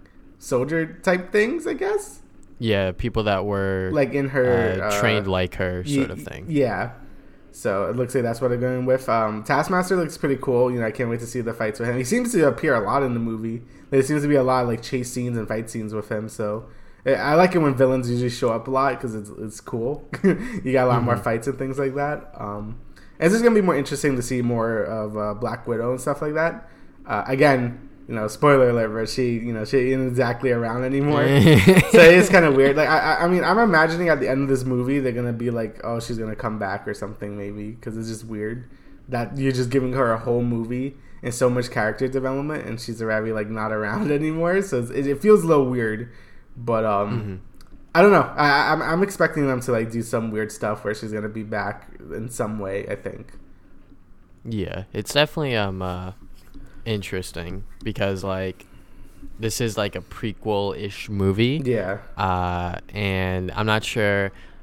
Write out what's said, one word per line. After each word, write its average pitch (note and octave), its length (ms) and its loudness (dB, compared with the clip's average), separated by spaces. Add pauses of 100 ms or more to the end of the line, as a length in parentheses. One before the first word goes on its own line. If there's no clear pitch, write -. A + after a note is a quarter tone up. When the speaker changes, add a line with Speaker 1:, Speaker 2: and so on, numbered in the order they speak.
(400)
Speaker 1:
soldier D#3 640 -2
type F#3 280 -2
things, B3+ 360 0
I E4 60 -4
guess. G4+ 480 -4 (360)
Speaker 2:
Yeah, G2 340 0
people A2 320 -4
that G2 220 0
were, G2 480 -2
Speaker 1:
Like, C3+ 200 0
in C#3 160 -2
her, A#2+ 520 2
Speaker 2:
uh, G2 60 -4
Speaker 1:
uh, G#2 120 0
Speaker 2:
trained G#2+ 280 2
like F#2 280 0
her, F2+ 300 -4
Speaker 1:
ye-, C#3+ 120 -2
Speaker 2:
sort C3+ 140 -2
of - 120 -10
thing. - 260 -12
Speaker 1:
yeah. A#2+ 440 0 (580)
So G2 380 -2
it A2+ 60 -2
looks B2 200 -2
like B2+ 80 2
that's A#2 180 -4
what C3 80 0
they're A#2+ 80 0
going B2+ 280 -2
with. B2+ 240 2
Um, G#2+ 340 0
Taskmaster F3+ 520 0
looks E3 220 -2
pretty C#3 200 0
cool. B2+ 340 2
You B2 80 -4
know, A2+ 60 -2
I A2 60 -2
can't A#2 180 -4
wait A#2 120 -2
to A#2 60 -10
see B2 140 -6
the A2+ 120 -4
fights A2 260 -4
with A#2+ 100 -4
him. A#2+ 80 -2
He C3 60 -2
seems A#3 280 -2
to D#3+ 160 4
appear C3+ 280 2
a A2+ 40 2
lot A2 240 0
in B2 120 -2
the A#2 40 -2
movie. A2+ 440 -6 (260)
There C3+ 140 4
seems D3 180 0
to D3 60 -2
be D3 80 4
a C3+ 80 4
lot B2+ 200 2
of, A#2+ 60 -2
like, A#2 140 -2
chase B2 280 -4
scenes B2 260 -4
and G#2+ 100 -6
fight A2 220 -6
scenes G#2+ 240 -8
with G#2+ 180 -8
him. A2 180 -6
So G#2+ 360 -6 (400)
I, C3+ 80 4
I A2 220 0
like F3+ 200 6
it F3 40 4
when C#3+ 160 2
villains C3 340 2
usually A#2+ 200 0
show A#2+ 220 -2
up A2+ 160 -4
a C3 40 -6
lot C3 280 0
'cause A#2 160 -6
it's, G#2 220 -10
it's G#2+ 240 -12
cool. B2+ 540 -6
<laughs> - 80 -10
You G3 500 0
got C3 120 4
a B2+ 40 4
lot A#2 140 2
more A#2+ 120 2
Speaker 2:
Mm-hmm. G2 80 -6
Speaker 1:
fights A#2 240 -2
and C3 100 -4
things C3 220 -6
like C3+ 160 -2
that. C#3+ 420 -6
Um, G#2 420 -10 (400)
it's E3+ 140 4
just A3+ 100 2
gonna A#3 120 6
be G#3 60 6
more F3+ 140 4
interesting C#3 400 0
to B2 60 -2
see B2 200 -2
more A#2 420 0
of, G#2+ 340 -4
uh, G#2 160 -4
Black A#2 340 -6
Widow A#2 240 -2
and B2+ 80 -4
stuff C#3+ 220 -4
like D3+ 140 -4
that. E3 340 -2 (360)
Uh, G#2 220 -4
again, C3 640 2 (180)
you A#2+ 80 -8
know, G#2+ 140 -2
spoiler C3+ 400 6
alert, A2+ 240 0
but A2 160 -2
she, B2 240 0
you A#2 200 -4
know, A2 120 -4
she B2+ 260 2
ain't C3 160 0
exactly A#2+ 440 0
around A#2 340 -2
anymore. C#3+ 380 2
Speaker 2:
<laughs> C3+ 120 4 (560)
Speaker 1:
So F3 80 10
it's F3 300 12
kinda F3 220 8
weird. C#3 260 6
Like, D3+ 100 4
I, D#3 100 4
I, D#3 280 2
I - 20 2
mean, F3+ 160 2
I'm F3 160 4
imagining E3+ 500 4
at D3+ 120 4
the - 80 0
end C3+ 140 2
of C#3 40 -2
this C3 160 2
movie, B2+ 360 0
they're C3 120 0
gonna A#2+ 220 -2
be A#2 180 -2
like, A2+ 320 -6
"Oh, A#2 160 -4
she's A#2 180 -6
gonna A2 180 -6
come A2 240 -6
back G2+ 280 -6
or G#2 60 -6
something," G#2 440 -10
maybe, G#2 440 -10
'cause A2 160 -10
it's A2+ 100 -8
just A2+ 180 -10
weird A2 440 -8 (400)
that A#2+ 280 -4
you're C3+ 140 0
just B2 180 -2
giving B2+ 240 0
her B2+ 200 2
a A2 40 -2
whole A#2+ 260 0
movie A#2+ 520 -4 (260)
and B2 120 -6
so B2 160 2
much B2 220 -2
character A2 360 -2
development, C3+ 580 -4
and A2+ 140 -8
she's A2+ 220 -10
already, A2 320 -2
like, G#2+ 160 -4
not A2 240 -4
around G#2+ 380 -2
<laughs> C#3+ 80 2
anymore. E3 420 0
So E3+ 180 -2
it's, A#2 120 -6
it, C#3 160 -2
it C#3 140 -2
feels G#3 220 8
a E3 40 -2
little D3 220 6
weird, A#2 400 -2 (460)
but, A#2 300 0
um, G#2+ 360 0
Speaker 2:
Mm-hmm. G2+ 140 -8 (600)
Speaker 1:
I E3+ 80 8
don't G3+ 80 10
know. D#3 260 4
I, D3 100 4
I, C#3+ 240 4
I'm, D#3 120 0
I'm E3 200 0
expecting D#3+ 440 0
them B2+ 140 0
to, B2 100 -4
like, A2+ 200 0
do A2+ 120 -4
some A2+ 260 -2
weird G#2+ 220 -4
stuff A2 320 -6
where G#2 100 -2
she's G#2+ 180 -8
gonna G#2+ 160 -6
be G#2+ 140 -8
back G#2 480 -8 (260)
in A2+ 140 -8
some A2 300 -6
way, G2 280 -6
I G#2+ 80 -4
think. - 380 -12 (1120)
Speaker 2:
Yeah, F#2+ 380 -6 (100)
it's G#2+ 180 -6
definitely, D3 440 -2
um, G2 260 -2
uh, F2+ 300 -6 (720)
interesting F#2 800 -8 (200)
because, G2+ 400 -4
like, F#2+ 420 -6 (720)
this A2+ 220 -4
is, A2+ 160 -2
like, G#2 180 -4
a F#2 60 -8
prequel-ish G2+ 1080 -6
movie. G#2 540 2
Speaker 1:
Yeah. G#2 360 -2 (180)
Speaker 2:
Uh, F2+ 600 -2 (140)
and F#2 580 -2
I'm G#2+ 140 -4
not G#2+ 180 0
sure, G2+ 480 0 (320)